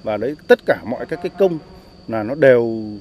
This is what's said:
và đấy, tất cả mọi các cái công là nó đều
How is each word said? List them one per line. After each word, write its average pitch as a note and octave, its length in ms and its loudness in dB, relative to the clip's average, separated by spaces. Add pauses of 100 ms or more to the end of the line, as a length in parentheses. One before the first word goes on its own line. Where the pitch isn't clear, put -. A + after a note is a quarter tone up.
và G#2+ 140 -4
đấy, B2+ 180 -4 (120)
tất - 180 6
cả F2+ 200 0
mọi A#2+ 200 -8
các D#3+ 180 -10
cái F3+ 60 -4
công F3 300 0 (480)
là A2+ 160 -4
nó A#2 120 -6
đều A#2 480 4 (180)